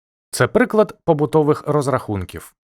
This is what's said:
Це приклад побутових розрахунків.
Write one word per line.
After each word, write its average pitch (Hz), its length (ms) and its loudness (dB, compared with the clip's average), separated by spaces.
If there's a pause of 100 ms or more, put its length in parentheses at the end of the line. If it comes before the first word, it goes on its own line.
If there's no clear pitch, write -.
(300)
Це - 180 0
приклад 220 560 0
побутових 151 640 0
розрахунків. 123 880 -4 (260)